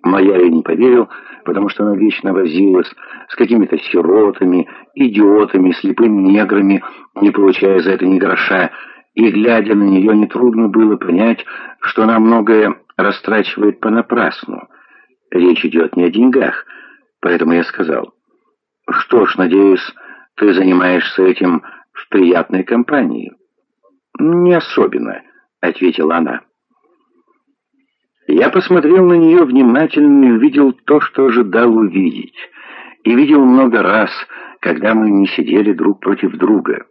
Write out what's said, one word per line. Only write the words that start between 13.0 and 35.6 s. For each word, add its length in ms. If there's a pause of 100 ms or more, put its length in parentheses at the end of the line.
понапрасну. 880 (640)
Речь 340
идет 300
не 80
о 80
деньгах, 540 (540)
поэтому 340
я 100
сказал: 500 (800)
«Что 340
ж, 120
надеюсь, 580 (420)
ты 160
занимаешься 720
этим 400 (300)
в 160
приятной 540
компании?» 680 (880)
«Не 340
особенно», 720 (380)
ответила 560
она. 240 (1900)
Я 220
посмотрел 560
на 80
нее 320
внимательно 800
и 60
увидел 420
то, 260
что 260
ожидал 500
увидеть, 640 (640)
и 120
видел 300
много 380
раз, 260 (520)
когда 340
мы 160
не 160
сидели 460